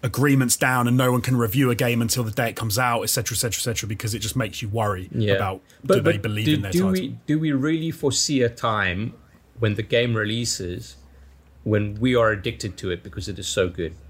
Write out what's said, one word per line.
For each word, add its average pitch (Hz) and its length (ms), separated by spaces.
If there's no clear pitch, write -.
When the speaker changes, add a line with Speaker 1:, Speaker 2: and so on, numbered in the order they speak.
Speaker 1:
agreements 131 540
down 127 300
and 120 100
no 127 160
one 123 80
can 127 160
review 120 340
a 117 40
game 120 260
until 117 220
the 110 80
day 113 180
it 107 80
comes 107 200
out, 120 260
et 110 60
cetera, 117 260
et - 40
cetera, 117 200
et - 40
cetera, 113 240
because 107 260
it 113 60
just 110 160
makes 110 260
you 113 60
worry 101 460
Speaker 2:
Yeah. 104 220
Speaker 1:
about, 95 260
Speaker 2:
But, 190 120
Speaker 1:
do 113 60
they 165 120
Speaker 2:
but - 100
Speaker 1:
believe 107 240
Speaker 2:
do, 151 80
Speaker 1:
in 98 80
their 98 80
Speaker 2:
do 170 80
Speaker 1:
title? 190 120
Speaker 2:
we, 185 240
do 151 120
we 156 140
really 156 380
foresee 139 500
a 117 80
time 107 640
when 107 160
the 110 80
game 120 340
releases 107 800
when 104 360
we 123 160
are 113 160
addicted 104 460
to 92 140
it 87 120
because - 260
it 90 100
is - 80
so 92 200
good? 85 260